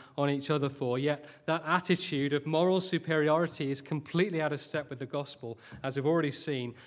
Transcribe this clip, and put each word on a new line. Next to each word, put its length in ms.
on 100
each 220
other 180
for, 300
yet 260
that 180
attitude 720
of 100
moral 380
superiority 880
is 100
completely 640
out 100
of 80
step 300
with 80
the 80
gospel, 520
as 140
we've 80
already 260
seen. 440